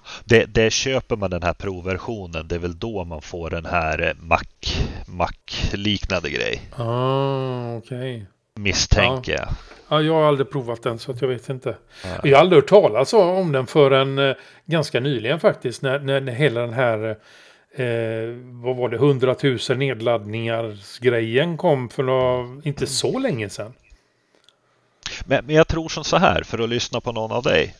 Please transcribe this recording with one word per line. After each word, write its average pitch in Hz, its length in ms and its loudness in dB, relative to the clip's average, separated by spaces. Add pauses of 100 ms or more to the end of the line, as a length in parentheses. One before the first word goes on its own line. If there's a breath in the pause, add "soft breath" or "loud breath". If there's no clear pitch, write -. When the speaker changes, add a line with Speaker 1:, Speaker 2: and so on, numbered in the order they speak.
(240 loud breath)
Speaker 1:
det, 113 200 6
det 110 280 2
köper 127 440 -2
man 98 140 -4
den 85 120 0
här 85 120 2
provversionen, 92 920 -8
det 85 60 -4
är 85 40 -2
väl 85 200 -6
då 104 260 -6
man 80 180 -12
får 82 280 -10
den 82 160 -6
här, 82 420 -2
eh, 78 120 -4
Mac, 82 200 0 (640 loud breath)
Mac-liknande 92 1200 -4
grej. 58 300 -4 (160)
Speaker 2:
Ah, 127 1000 -2
okej. 123 500 -10 (280)
Speaker 1:
Misstänker 101 800 0
Speaker 2:
Ja. 71 60 0
Speaker 1:
jag. - 100 -8 (400 loud breath)
Speaker 2:
Ja, 151 140 0
jag 160 120 2
har 156 140 4
aldrig 135 220 0
provat 117 320 -6
den, 117 160 -2
så 131 140 -10
att 120 80 -10
jag 135 80 0
vet 120 200 -6
inte. 127 280 -6 (280 loud breath)
Speaker 1:
Nej. 87 200 -8
Speaker 2:
Jag 139 120 8
har 143 40 10
aldrig 170 220 8
hört - 80 2
talas 139 420 6
om 185 400 4
den 131 140 0
förrän, 135 520 4
eh, 139 160 2 (320 loud breath)
ganska 147 340 0
nyligen 135 400 -2
faktiskt, 143 420 -2
när, 139 160 0
när, 139 220 -2
när 135 120 -6
hela 120 280 0
den 120 120 -4
här, 113 360 0 (680 soft breath)
eh, 117 580 -4 (280)
vad 123 140 -2
var 123 120 0
det, 110 100 -4
hundratusen 127 800 2
nedladdningar-grejen 117 1800 -2
kom 135 320 2
för 143 140 -6
nå-, 127 600 0
inte 139 220 -4
så - 320 -2
länge 139 300 -4
sedan. 107 240 -12 (1500 loud breath)
Speaker 1:
Men, 120 220 0
men 151 100 -2
jag 160 120 8
tror 160 200 -4
som 156 160 -8
så 160 120 0
här, 165 260 4
för - 160 -8
att 113 100 0
lyssna 120 320 -4
på 120 120 -6
någon 110 200 -6
av 120 100 -4
dig, 92 380 2